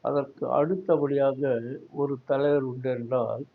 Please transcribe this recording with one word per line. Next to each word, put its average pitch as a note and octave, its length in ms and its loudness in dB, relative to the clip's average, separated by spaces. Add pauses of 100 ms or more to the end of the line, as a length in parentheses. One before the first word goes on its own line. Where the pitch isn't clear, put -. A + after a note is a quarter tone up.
அதற்கு C3+ 500 -2
அடுத்தபடியாக C#3 1080 2 (300)
ஒரு C#3 340 -2
தலைவர் C#3+ 360 2
உண்டு B2+ 280 -4
என்றால் A#2+ 540 -2 (120)